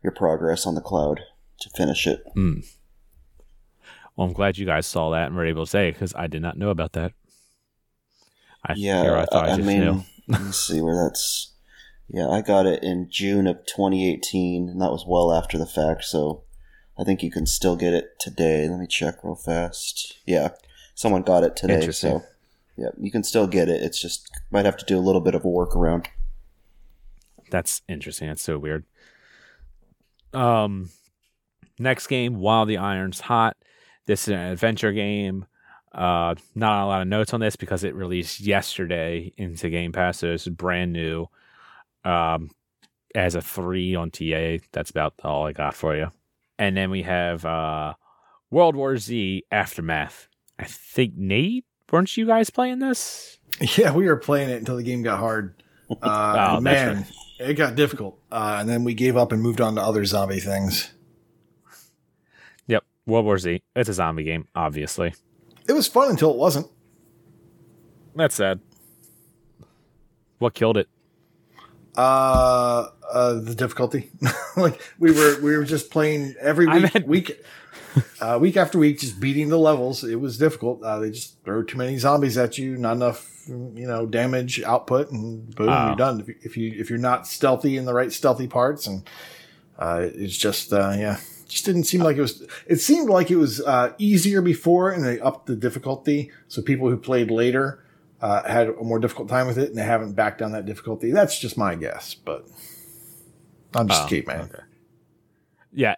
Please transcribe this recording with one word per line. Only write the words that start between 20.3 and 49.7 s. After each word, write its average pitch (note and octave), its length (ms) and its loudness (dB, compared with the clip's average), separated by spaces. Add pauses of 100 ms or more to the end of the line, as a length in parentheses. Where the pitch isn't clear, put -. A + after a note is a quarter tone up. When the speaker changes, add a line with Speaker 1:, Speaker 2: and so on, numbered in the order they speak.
Speaker 1:
someone G2+ 300 0
got F2+ 200 4
it E2 120 2
today, G2 200 0
Speaker 2:
Interesting. D#2+ 440 0
Speaker 1:
so, - 60 -16 (520)
yeah, - 120 -6 (100)
you G2+ 120 -6
can A2 120 0
still G#2+ 240 2
get F2+ 220 2
it. E2+ 120 0
It's - 180 -4
just, - 300 -10 (220)
might G2+ 140 2
have G2 120 0
to - 80 -16
do F#2+ 120 2
a F#2 40 2
little F#2 200 4
bit F2 140 2
of E2+ 100 -4
a - 20 0
workaround. F2 580 2 (1500)
Speaker 2:
That's - 360 -4
interesting. D#2 400 -10
That's D#2 160 -8
so D#2 160 -2
weird. D2+ 240 -6 (1500)
Um, G#2+ 560 2 (880)
next B2 280 -2
game, B2 320 -2
While A2 260 4
the G#2+ 120 -2
Iron's F#2+ 440 -4
Hot. A2+ 360 2 (480)
This - 220 0
is - 20 -2
an G2 100 0
adventure G2+ 520 -2
game. G2+ 540 -4 (460)
Uh, E2+ 440 0 (180)
not G#2+ 300 0
a - 20 -2
lot G2 160 0
of F#2 60 -4
notes G#2 260 -2
on A#2+ 60 -2
this G#2+ 160 -2
because F#2+ 280 -6
it F2 120 -6
released F2+ 460 -6
yesterday E2+ 960 -2
into F2 320 -8
Game E2+ 220 -4
Pass, F2 280 -2
so F#2 140 -4
it's E2 140 -6
brand F2 460 -4
new. E2 340 -6 (760)
Um, E2 480 0 (640)
as F2+ 180 0
a E2+ 80 -4
three F#2 540 -4
on E2 160 -4
T D#2+ 240 -4
A. E2 240 -2 (140)
That's - 180 -6
about D2+ 220 -2 (100)
all D2+ 240 -2
I D2+ 60 -6
got D2 200 -4
for D#2 220 -4
you. D#2 160 -4 (480)
And G2 180 0
then F#2+ 140 0
we F#2+ 120 -4
have, F2 420 -2
uh, D#2 480 -4 (580)
World D#3+ 240 4
War C3+ 220 -2
Z G2+ 540 -4
Aftermath. E2 760 -4 (320)